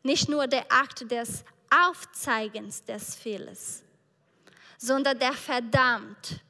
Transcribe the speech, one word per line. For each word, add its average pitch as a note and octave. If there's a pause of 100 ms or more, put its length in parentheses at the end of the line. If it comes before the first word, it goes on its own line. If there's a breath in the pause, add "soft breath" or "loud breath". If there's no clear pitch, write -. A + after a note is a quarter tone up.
nicht C#4+
nur D4
der B3+
Akt C4
des A#3 (280 loud breath)
Aufzeigens A3+
des G#3
Fehlers, - (960 soft breath)
sondern C4+
der B3+
verdammt B3 (100)